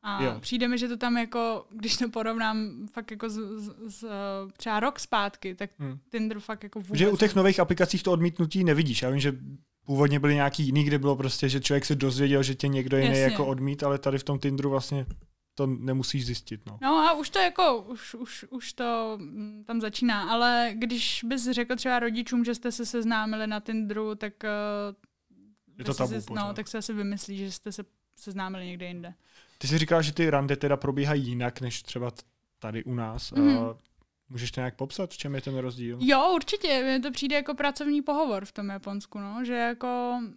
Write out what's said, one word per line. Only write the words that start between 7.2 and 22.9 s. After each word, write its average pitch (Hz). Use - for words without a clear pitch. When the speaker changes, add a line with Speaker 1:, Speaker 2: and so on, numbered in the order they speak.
Speaker 1:
ne- 196
Speaker 2:
nových 190
aplikacích 180
to 185
odmítnutí 170
nevidíš. 151
Já 127
vím, 135
že 139
původně 143
byly 147
nějaký 143
jiný, 143
kde 147
bylo 139
prostě, 135
že 135
člověk 139
se 151
dozvěděl, 139
že 131
tě -
někdo 135
jiný 135
Speaker 1:
Jasně. 135
Speaker 2:
jako 135
odmít, 135
ale 139
tady 135
v 131
tom 139
Tinderu 139
vlastně 135
to 139
nemusíš 131
zjistit, 110
no. 104
Speaker 1:
No 269
a 320
už 302
to 392
jako, 349
už, 220
už, 240
už 254
to, 226
mm, 208
tam 233
začíná, 214
ale 240
když 226
bys 247
řekl 240
třeba 247
rodičům, 233
že 233
jste 240
se 233
seznámili 220